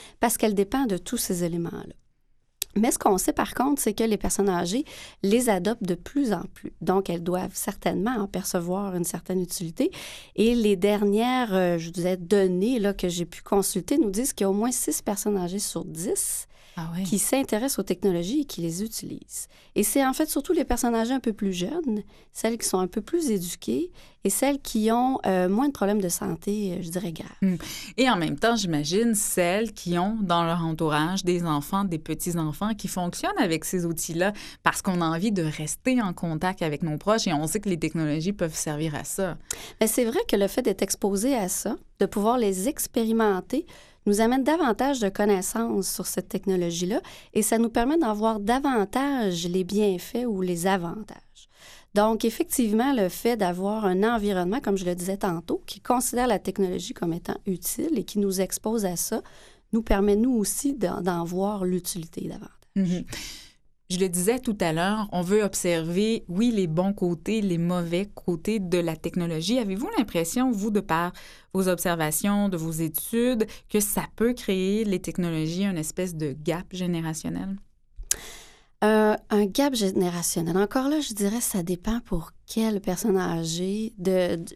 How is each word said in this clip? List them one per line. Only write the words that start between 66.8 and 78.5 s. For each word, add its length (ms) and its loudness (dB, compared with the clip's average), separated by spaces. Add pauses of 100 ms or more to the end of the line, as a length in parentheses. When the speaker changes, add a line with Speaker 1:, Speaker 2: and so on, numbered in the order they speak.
Speaker 2:
côtés, 480 -2
les 180 2
mauvais 560 0
côtés 440 -2
de 200 0
la 160 0
technologie. 640 -2
Avez-vous 360 -2
l'impression, 560 0
vous, 200 0
de 80 2
par 320 0 (420)
vos 140 2
observations, 840 2
de 80 0
vos 140 -2
études, 720 0 (240)
que 100 2
ça 260 0 (100)
peut 180 2
créer, 500 0
les 160 0
technologies, 640 -2
une 120 -2
espèce 380 -4
de 180 -4
gap 380 -4
générationnel ? 840 -4 (1300)